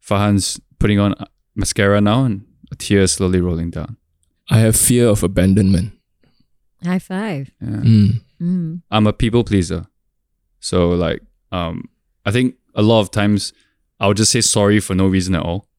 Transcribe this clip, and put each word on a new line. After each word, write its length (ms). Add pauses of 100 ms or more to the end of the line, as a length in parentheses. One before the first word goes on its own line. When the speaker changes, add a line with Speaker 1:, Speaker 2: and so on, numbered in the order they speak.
Speaker 1:
Fahan's 560 (200)
putting 180
on, 160
uh, 120 (280)
mascara 460
now 240
and 200 (280)
a 20
tear 280
is 100
slowly 280
rolling 300
down. 260 (540)
Speaker 2:
I 80
have 160
fear 320
of 160
abandonment. 720 (880)
Speaker 3:
High 160
five. 640
Speaker 1:
Yeah. 80
Speaker 2:
Mm. 520 (220)
Speaker 3:
Mm. 480
Speaker 1:
I'm 160
a 60
people 320
pleaser. 420 (720)
So, 320
like, 320 (300)
um, 360 (380)
I 60
think 240 (180)
a 80
lot 200
of 100
times 400 (480)
I'll 140
just 180
say 80
sorry 400
for 160
no 100
reason 300
at 80
all. 240 (100)